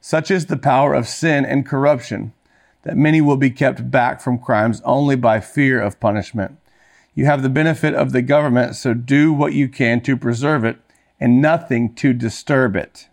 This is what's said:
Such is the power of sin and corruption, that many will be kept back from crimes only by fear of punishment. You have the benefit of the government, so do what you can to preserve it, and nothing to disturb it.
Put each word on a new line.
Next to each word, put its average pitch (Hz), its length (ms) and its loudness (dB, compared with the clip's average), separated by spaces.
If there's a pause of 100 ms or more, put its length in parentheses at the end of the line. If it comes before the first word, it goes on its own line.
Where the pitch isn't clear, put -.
Such 160 300 -4
is 185 140 0
the 156 120 -6
power 139 360 2
of 123 140 0
sin 143 380 0
and 139 200 -2
corruption, 127 680 -2 (500)
that - 140 -4
many 156 240 4
will 147 160 2
be 135 140 2
kept 127 400 -2
back 127 300 0
from 123 180 -4
crimes 110 460 0
only 139 300 2
by 113 240 2
fear 131 420 0
of 104 180 -4
punishment. 104 580 -4 (560)
You 135 120 -2
have 139 180 2
the 131 60 0
benefit 151 440 0
of 131 180 -2
the 127 100 0
government, 131 540 0
so 120 180 -4
do 139 400 2
what 147 200 0
you 143 140 0
can 120 340 -2
to 131 160 -2
preserve 123 460 -2
it, 113 140 -2 (420)
and 123 220 4
nothing 127 540 0
to 139 160 0
disturb 123 640 -2
it. - 380 -8